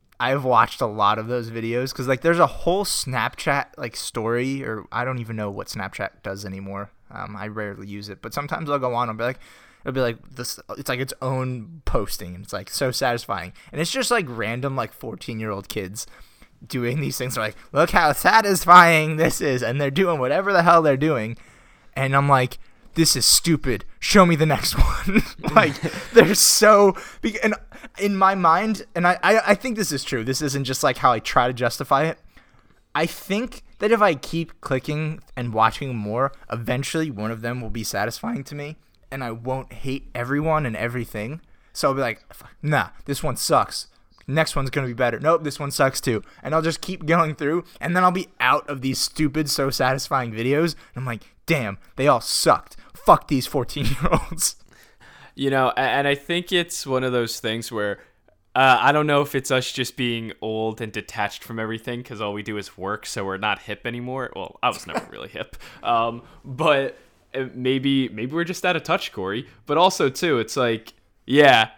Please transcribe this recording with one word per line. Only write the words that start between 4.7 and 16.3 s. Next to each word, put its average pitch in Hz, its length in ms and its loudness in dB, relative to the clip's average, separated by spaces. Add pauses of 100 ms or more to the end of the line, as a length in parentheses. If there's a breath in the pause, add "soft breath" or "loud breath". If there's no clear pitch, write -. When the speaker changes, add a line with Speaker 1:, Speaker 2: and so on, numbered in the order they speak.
Speaker 1:
I 117 120 -4
don't 127 160 -4
even 113 160 -8
know 107 140 -4
what 98 180 -10
Snapchat - 560 -10
does 101 220 -8
anymore. 98 460 -10 (200)
Um, 101 240 -12
I 101 120 -12
rarely 104 400 -10
use 101 220 -12
it, 95 120 -14
but 117 120 -12
sometimes 151 360 -6
I'll 143 100 0
go 127 140 -2
on 117 160 -2
and 110 80 -8
be 117 60 -4
like, 127 160 -4 (440 soft breath)
it'll 131 120 -6
be 131 60 0
like 117 160 -2 (120)
this, 127 300 -10 (180)
it's 139 120 -8
like 127 100 -2
its 131 220 -6
own 131 640 -4
posting, 92 500 -2
and 92 80 -14
it's, - 100 -14
like, 98 160 -8
so 131 220 -2
satisfying. 117 640 -2 (180 loud breath)
And 143 100 -6
it's 170 100 -2
just, 254 200 -2
like, 220 180 2
random, 120 460 -4
like, 117 180 -6
fourteen-year-old 110 760 -8
kids 101 380 -8 (600 soft breath)